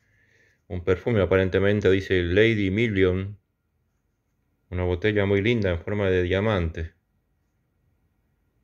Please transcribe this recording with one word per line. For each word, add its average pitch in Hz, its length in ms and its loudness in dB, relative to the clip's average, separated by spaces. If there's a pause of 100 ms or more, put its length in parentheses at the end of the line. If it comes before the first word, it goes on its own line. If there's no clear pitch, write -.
(680)
un 90 160 -8
perfume, 98 380 0
aparentemente 95 680 2
dice 95 320 0
Lady 101 480 2
Million. 95 720 -2 (1300)
Una 90 140 -4
botella 98 420 0
muy 101 160 2
linda 107 300 0
en 85 80 -4
forma 101 300 -4
de 90 140 2
diamante. 90 720 -2 (1700)